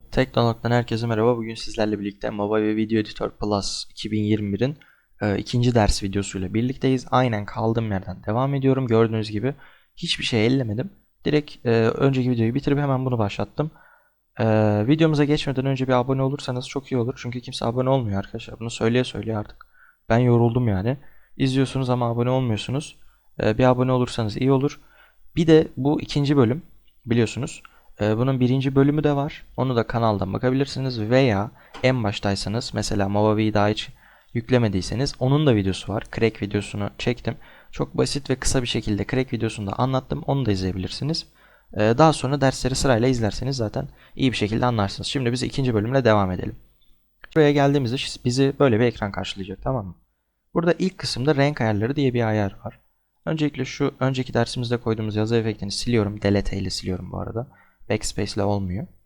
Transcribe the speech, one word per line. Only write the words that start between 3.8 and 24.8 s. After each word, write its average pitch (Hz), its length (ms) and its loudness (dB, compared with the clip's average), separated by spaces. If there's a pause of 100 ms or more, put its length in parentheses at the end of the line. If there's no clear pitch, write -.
iki - 200 -10
bin 107 120 0
yirmi 104 300 0
birin, 127 260 -2 (420)
e, 104 180 0
ikinci 120 360 0
ders 104 280 2
videosuyla 98 520 -4
birlikteyiz. 127 560 0
Aynen 120 340 2
kaldığım 113 460 -2
yerden 92 340 -6
devam 127 300 0
ediyorum. 131 320 2
Gördüğünüz 110 440 2
gibi 113 240 -4 (420)
hiçbir 156 280 -6
şey 110 220 2
ellemedim. 127 440 0 (340)
Direkt, - 420 0
e, 120 40 2 (180)
önceki 131 420 2
videoyu 117 240 2
bitirip 139 240 0
hemen 135 260 0
bunu 123 140 0
başlattım. 110 520 -2 (680)
E, 113 60 2 (420)
videomuza 156 380 4
geçmeden 139 420 0
önce 131 220 -2
bir 131 40 2
abone 131 300 2
olursanız 135 460 -4
çok - 240 -6
iyi 127 60 0
olur. 120 240 -2
Çünkü 123 180 -8
kimse - 260 -6
abone 127 240 0
olmuyor 113 280 0
arkadaşlar. 113 420 -10
Bunu 113 100 -8
söyleye 117 340 2
söyleye 110 340 -6
artık - 280 -12 (420)
ben 113 100 4
yoruldum 120 500 4
yani. 104 280 0 (400)
İzliyorsunuz 131 540 0
ama 123 200 0
abone 120 200 0
olmuyorsunuz. 127 680 -2 (460)
E, 110 160 2
bir 131 60 4
abone 127 280 4
olursanız 120 440 -2
iyi 131 160 2
olur. 135 280 0 (560)